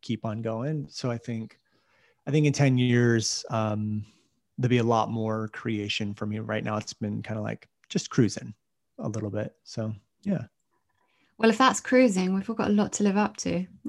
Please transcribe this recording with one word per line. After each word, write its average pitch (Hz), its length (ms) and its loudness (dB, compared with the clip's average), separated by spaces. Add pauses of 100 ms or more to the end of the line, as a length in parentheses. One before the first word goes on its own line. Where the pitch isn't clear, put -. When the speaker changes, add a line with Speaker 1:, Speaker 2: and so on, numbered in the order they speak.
Speaker 1:
keep - 240 -6
on 110 160 -6
going. 117 480 -6
So - 220 -6
I 117 80 -4
think, 113 400 -10 (680)
I 135 40 -4
think 151 160 4
in 143 80 6
ten 131 240 4
years, 120 720 4
um, 107 560 -2 (500)
there'll 117 140 0
be 123 80 6
a 113 60 2
lot 110 260 2
more 110 380 -4
creation 104 680 -4
for 110 120 -8
me. 107 120 -4
Right 110 240 -4
now, 110 140 -4
it's - 180 -8
been 110 280 -6
kind 113 140 -8
of, 107 80 -6
like, - 240 -8 (200)
just - 200 -4
cruising 113 460 0 (460)
a - 80 -6
little 107 220 -6
bit. 104 240 -6 (100)
So, 110 280 -6 (300)
yeah. 180 220 -2 (920)
Speaker 2:
Well, 226 140 4
if 214 80 2
that's 254 220 4
cruising, 190 520 4
we've 190 160 -2
all 226 60 -4
got 208 160 0
a - 20 4
lot 208 220 2
to - 80 -2
live 202 140 4
up 208 220 0
to. 175 280 -2 (220)